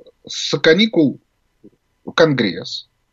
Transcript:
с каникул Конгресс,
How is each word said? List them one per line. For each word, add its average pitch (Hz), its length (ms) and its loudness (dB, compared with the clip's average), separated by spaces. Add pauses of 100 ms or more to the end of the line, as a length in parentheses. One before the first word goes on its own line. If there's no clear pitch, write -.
(260)
с - 320 -6
каникул 165 600 2 (920)
Конгресс, 127 760 -2 (240)